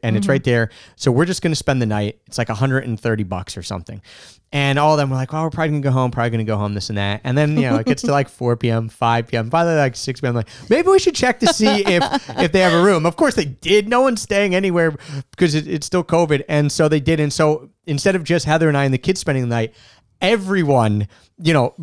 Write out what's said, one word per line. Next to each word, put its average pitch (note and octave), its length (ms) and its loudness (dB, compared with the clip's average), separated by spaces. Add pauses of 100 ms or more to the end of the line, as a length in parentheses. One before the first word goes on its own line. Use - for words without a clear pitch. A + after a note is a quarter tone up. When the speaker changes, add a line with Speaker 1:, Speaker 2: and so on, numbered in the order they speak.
Speaker 1:
and A#2 140 0
it's G3+ 80 -2
Speaker 2:
Mm-hmm. F3+ 60 2
Speaker 1:
right C3+ 120 0
there. A#2+ 260 0 (280)
So - 140 -2
we're C#3 140 2
just F3+ 160 -4
gonna D#3+ 140 0
spend C3+ 260 -2
the A#2 40 0
night. G#2 420 -4
It's - 100 -14
like A#2 120 -2
a A2+ 60 -6
hundred C3 300 -2
and A2+ 140 -6
thirty A2 240 -2
bucks F#2 340 -8
or F2+ 60 -10
something." F#2+ 380 -12 (520)
And C#3 260 0
all D3+ 140 4
of D3+ 40 2
them C#3 120 0
were C3 80 -2
like, C3 160 -4
"Well, D#3 100 -2
we're E3 60 -2
probably D#3+ 220 -2
gonna D3 100 -2
go C3+ 100 0
home, B2+ 180 2
probably A#2+ 200 -2
gonna A2+ 160 -2
go A2 100 -2
home, G#2 180 -2
this G2+ 160 -6
and G#2 80 -6
that." G2+ 280 -2
And B2 120 -2
then, D3+ 200 2
you - 120 4
know, - 60 0
it - 100 -2
gets B3 180 -2
to, A#3+ 80 0
like, C#3+ 180 0
<laughs> - 100 -18
four A#2+ 160 0
P A#2 160 -2
M, A2+ 160 -2
five A#2 400 0
P - 80 -6
M. A2+ 160 -4
Finally, E3 240 2
like, C#3 220 0
six - 240 -8
P - 60 -2
M, A#2+ 80 -2
like, A2+ 120 -4 (220)
"Maybe E4 180 2
we F#4+ 120 6
should D#4+ 160 0
check B3 260 0
to - 120 4
see G#3+ 140 2 (180)
if, F3+ 160 2 (280)
Speaker 2:
<laughs> B2 100 -6
Speaker 1:
if E3 140 0
they F#3 80 4
have F3+ 120 4
a E3+ 80 4
room." F3+ 240 4
Of E3+ 120 -2
course, D4+ 180 2
they F3 100 0
did. G3+ 440 0
No A#3+ 120 2
one's C4 200 0
staying G3+ 340 0
anywhere E3+ 400 0 (360)
because E3 220 0
it, D3+ 140 -2
it's - 180 -6
still F3+ 180 -2
covid. D#3 440 0
And D3 240 0
so D#3 160 2
they D3+ 140 2
did. D#3+ 180 0
And D3 120 -2
so D3+ 380 0 (160)
instead E3+ 300 0
of F3 80 -4
just E3 220 0
Heather D#3+ 240 2
and C#3+ 80 2
I C#3 80 2
and C3+ 80 0
the C3 40 2
kids F#3+ 220 -4
spending C3+ 240 -2
the A#2+ 100 -2
night, A2+ 220 -2 (460)
everyone, D3+ 840 2 (320)
you E3 140 0
know, B2+ 300 2